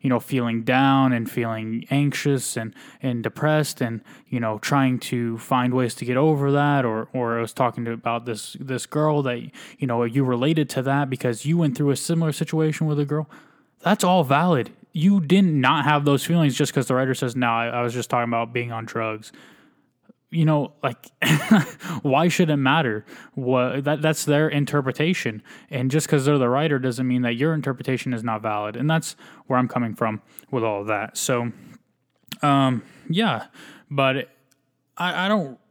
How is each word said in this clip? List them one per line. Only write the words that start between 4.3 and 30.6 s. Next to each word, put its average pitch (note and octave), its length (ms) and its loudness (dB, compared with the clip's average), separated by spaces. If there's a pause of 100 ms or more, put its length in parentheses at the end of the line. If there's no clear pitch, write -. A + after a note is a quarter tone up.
know, A2 200 -4
trying C3 420 0
to A#2 380 -4
find B2 360 0
ways B2+ 220 0
to - 80 -10
get B2 120 -2
over C#3 360 2
that. C#3+ 320 2
Or, A2 280 -4
or A#2 260 -2
it - 20 -2
was A2+ 120 -6
talking B2 340 -2
to, A#2 60 -4
about A#2 320 -4
this, A2+ 360 -10
this C3 260 -6
girl D3+ 360 0
that, B2 180 -4 (400)
you C#3 80 -2
know, A#2+ 160 0
you A#2+ 180 0
related C3+ 480 0
to C3 120 -2
that C3+ 280 0
because B2 340 -4
you E3 140 2
went D3 180 2
through C#3+ 140 0
a C3+ 60 2
similar E3 340 -2
situation D#3 560 -2
with D3 140 0
a D3 40 0
girl. D3 240 -4 (520)
That's G3+ 240 2
all F3+ 180 4
valid. C#3 480 2 (240)
You F#3+ 260 4
did F3+ 260 4
not C#3+ 400 4
have D3 180 4
those C#3 180 4
feelings D#3+ 320 2
just - 200 0
'cause C#3 120 2
the C3+ 80 0
writer C3 200 2
says, B2 200 -4
"No, B2 140 0
I, A#2 200 0
I A#2+ 140 -2
was A#2+ 120 -2
just A#2+ 160 -6
talking A#2+ 180 0
about A#2 240 -2
being A#2+ 180 -4
on A2+ 140 -8
drugs." A2 480 -6 (1000)
You D#3+ 140 2
know, D3+ 380 0
like, - 280 -6 (120)
<laughs> D#3+ 800 0
why D3 260 4
should E3 220 2
it D3 60 2
matter? C3 500 0 (280)
What, B2+ 500 0
that, D3+ 180 0
that's D#3 240 0
their D3 240 4
interpretation. C#3+ 920 -2 (280)
And C3 200 -2
just D3 180 0
'cause C3+ 180 2
they're D3 100 4
the B2 140 2
writer C#3+ 280 2
doesn't B2+ 300 -2
mean B2+ 140 0
that A#2+ 140 -2
your D#3 180 0
interpretation C3+ 580 -4
is A2+ 100 -6
not A2 200 -4
valid. G#2 340 -4
And C3+ 120 -2
that's D#3+ 280 0 (300)
where C3 120 2
I'm B2+ 80 2
coming A#2 280 -4
from A2 260 -2 (300)
with B2 120 -2